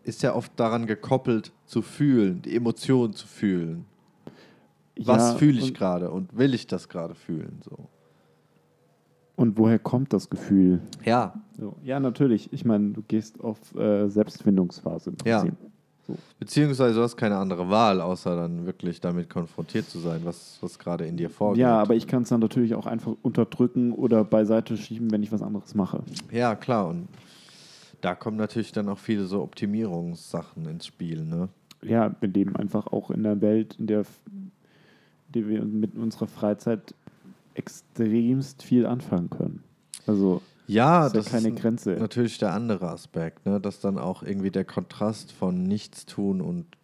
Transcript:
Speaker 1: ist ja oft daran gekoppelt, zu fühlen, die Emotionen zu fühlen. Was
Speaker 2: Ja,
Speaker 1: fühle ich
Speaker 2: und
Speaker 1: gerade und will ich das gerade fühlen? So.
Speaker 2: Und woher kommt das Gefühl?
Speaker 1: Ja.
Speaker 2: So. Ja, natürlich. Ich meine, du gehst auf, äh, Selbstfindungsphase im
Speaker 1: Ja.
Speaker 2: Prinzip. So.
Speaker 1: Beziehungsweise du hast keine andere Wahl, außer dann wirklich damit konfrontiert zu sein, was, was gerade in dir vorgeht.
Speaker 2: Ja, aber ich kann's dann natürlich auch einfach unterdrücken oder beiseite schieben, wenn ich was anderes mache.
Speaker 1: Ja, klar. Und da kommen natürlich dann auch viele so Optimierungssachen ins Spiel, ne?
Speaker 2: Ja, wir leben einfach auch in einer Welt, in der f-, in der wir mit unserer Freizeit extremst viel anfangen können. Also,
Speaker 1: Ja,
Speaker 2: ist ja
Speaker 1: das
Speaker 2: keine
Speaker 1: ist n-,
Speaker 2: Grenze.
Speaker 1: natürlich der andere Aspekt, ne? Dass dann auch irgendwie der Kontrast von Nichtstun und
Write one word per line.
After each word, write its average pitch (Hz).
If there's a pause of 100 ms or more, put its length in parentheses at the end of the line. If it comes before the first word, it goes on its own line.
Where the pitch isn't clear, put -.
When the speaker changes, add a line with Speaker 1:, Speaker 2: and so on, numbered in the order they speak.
Speaker 1:
ist -
ja 131
oft -
daran 117
gekoppelt, 113 (140)
zu -
fühlen, 113
die 71
Emotionen 120
zu -
fühlen. 85 (1120)
Was 117
Speaker 2:
Ja, -
Speaker 1:
fühle 147
ich 131
Speaker 2:
und 127
Speaker 1:
gerade 90
und 95
will 131
ich -
das 90
gerade 85
fühlen? -
So. - (1500)
Speaker 2:
Und 110
woher 110
kommt 127
das 95
Gefühl? 92 (220)
Speaker 1:
Ja. 113 (240)
Speaker 2:
So. 104
Ja, 135
natürlich. 123
Ich -
meine, 104
du 104
gehst -
auf, -
äh, 104
Selbstfindungsphase 95
im - (100)
Speaker 1:
Ja. 113
Speaker 2:
Prinzip. - (500)
So. - (220)
Speaker 1:
Beziehungsweise 131
du 113
hast 120
keine 104
andere 92
Wahl, 104
außer 90
dann 85
wirklich 87
damit 87
konfrontiert 87
zu 87
sein, 82
was, -
was -
gerade 85
in 85
dir 85
vorgeht. 104
Speaker 2:
Ja, 120
aber 104
ich 113
kann's 120
dann 120
natürlich 113
auch 110
einfach 113
unterdrücken 120
oder 113
beiseite 110
schieben, 110
wenn 107
ich 104
was 107
anderes 104
mache. 98 (280)
Speaker 1:
Ja, 117
klar. 107
Und 87 (960)
da 90
kommen 110
natürlich 107
dann 101
auch 101
viele 104
so 95
Optimierungssachen 85
ins 80
Spiel, 80
ne? 85 (320)
Speaker 2:
Ja, 110
wir 107
leben 98
einfach 104
auch -
in 110
einer 104
Welt, 107
in 113
der 107
f-, -
in 196 (840)
der 113
wir 107
mit 107
unserer 113
Freizeit - (580)
extremst 117
viel 123
anfangen 95
können. - (440)
Also, 98 (260)
Speaker 1:
Ja, 143
Speaker 2:
ist 110
ja 110
Speaker 1:
das 107
Speaker 2:
keine 113
Speaker 1:
ist 113
n-, -
Speaker 2:
Grenze. 113
Speaker 1:
natürlich 113
der 101
andere 101
Aspekt, 82
ne? 101
Dass 98
dann 98
auch 90
irgendwie 98
der 95
Kontrast -
von 90
Nichtstun 98
und 85 (180)